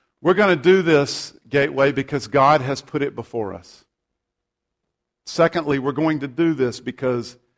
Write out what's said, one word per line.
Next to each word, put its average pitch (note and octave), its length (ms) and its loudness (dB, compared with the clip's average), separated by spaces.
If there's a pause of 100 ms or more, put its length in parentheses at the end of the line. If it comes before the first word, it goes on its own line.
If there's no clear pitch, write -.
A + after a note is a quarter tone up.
(220)
We're F3 140 2
gonna G3 200 4
do F3+ 260 4
this, D3+ 520 0 (160)
Gateway, C#3 420 2
because C3+ 360 -6
God C#3 340 4
has C3 200 -8
put - 200 -8
it C#3+ 120 -6
before A2 400 -10
us. - 300 -20 (1400)
Secondly, D#3+ 520 -2
we're C3+ 140 -4
going D#3 280 -2
to C3+ 100 -8
do D#3+ 240 0
this B2+ 260 -2
because B2 560 -6 (220)